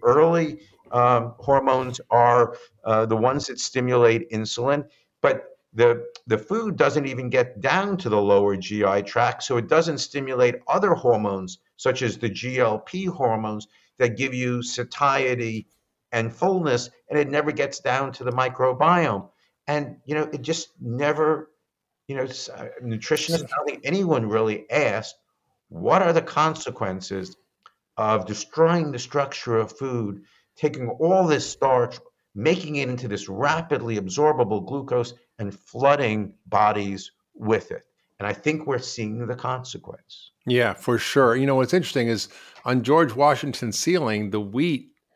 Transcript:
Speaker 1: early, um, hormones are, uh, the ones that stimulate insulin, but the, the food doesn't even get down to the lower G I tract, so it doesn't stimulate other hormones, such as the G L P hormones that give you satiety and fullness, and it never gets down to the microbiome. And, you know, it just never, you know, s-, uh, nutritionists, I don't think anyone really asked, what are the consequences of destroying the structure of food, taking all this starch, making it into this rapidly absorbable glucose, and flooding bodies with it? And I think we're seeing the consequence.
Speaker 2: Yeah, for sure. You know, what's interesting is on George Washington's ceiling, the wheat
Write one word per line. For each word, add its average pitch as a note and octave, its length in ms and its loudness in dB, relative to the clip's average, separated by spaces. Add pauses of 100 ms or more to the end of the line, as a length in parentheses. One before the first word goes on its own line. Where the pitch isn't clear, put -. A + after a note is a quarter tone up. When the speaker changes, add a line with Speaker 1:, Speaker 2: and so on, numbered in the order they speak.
Speaker 1:
early, D3+ 580 4 (300)
um, A#2+ 480 2
hormones C3 640 2 (100)
are, A#2+ 460 6 (260)
uh, A2 220 2
the A2+ 120 2
ones C3 320 0
that B2+ 120 -12
stimulate B2 680 2
insulin, A#2+ 580 -2 (320)
but - 380 -2 (160)
the, A#2 320 4 (200)
the A2 120 0
food G#3 380 -4
doesn't C#3+ 300 2
even B2 240 -6
get B2 300 0
down F#3 380 0
to D#3 100 -6
the G#2 120 4
lower G2+ 360 4
G G#2 280 -4
I G2+ 180 2
tract, A#2 400 -2
so A#2+ 160 -2
it A2+ 100 -4
doesn't D#3+ 300 2
stimulate B2+ 580 0 (100)
other F3+ 280 2
hormones, G#2 640 0 (180)
such B2+ 240 -2
as A2+ 160 -2
the A#2 140 -4
G B2 280 -6
L A2 200 2
P F#3+ 260 -8
hormones A2 640 -2 (300)
that A#2+ 180 2
give B2+ 160 -4
you B2 300 -4
satiety B2 1040 -2 (480)
and A2+ 160 -2
fullness, E3 600 0 (180)
and D3 100 0
it C#3 120 0
never D3 220 0
gets C#3 280 -4
down C3+ 320 -2
to A#2+ 100 -16
the A#2+ 100 -4
microbiome. B2+ 960 2 (360)
And, D3 380 -4
you D3 100 -4
know, D3+ 160 0
it C#3+ 120 -10
just D#3+ 260 -6 (100)
never, D3 720 0 (560)
you C#3 100 -8
know, C3 80 -2
s-, - 260 -10
uh, A#2+ 180 -14 (140)
nutritionists, D3 640 -2
I C3+ 120 -8
don't B2+ 100 -4
think C#3+ 180 -6
anyone D3+ 440 0
really A2 420 -2
asked, A2+ 460 0 (520)
what A2+ 340 2
are E3+ 100 4
the E3 80 4
consequences G2 1160 -4 (640)
of G#2+ 300 0
destroying D#3+ 640 0
the B2 60 -8
structure C3+ 580 -4
of G#2+ 220 -2
food, A2+ 440 -6 (320)
taking C3+ 360 -4
all F3 360 2
this C#3+ 220 0
starch, B2+ 500 0 (360)
making D3+ 420 0
it C3 140 -2
into B2 180 -6
this G2+ 220 -8
rapidly B2 680 -2
absorbable G2+ 680 0
glucose, B2 480 -4 (240)
and G2+ 200 -8
flooding A2+ 760 0 (100)
bodies G#2 680 0 (200)
with G#2+ 380 -2
it? - 140 -12 (340)
And G2+ 100 -6
I G#2 60 -4
think D#3 320 -4
we're C3+ 120 -2
seeing A#2 480 -8
the A#2+ 80 -6
consequence. - 960 -12 (120)
Speaker 2:
Yeah, A#2+ 300 2
for A#2+ 240 -2
sure. B2 380 4
You C3+ 100 0
know, C#3 80 2
what's C3 180 2
interesting C#3+ 360 0
is A2+ 200 -2 (380)
on B2 160 0
George C#3 320 2
Washington's C3+ 640 0
ceiling, A2+ 500 0
the G#2+ 120 -2
wheat B2+ 500 -4 (260)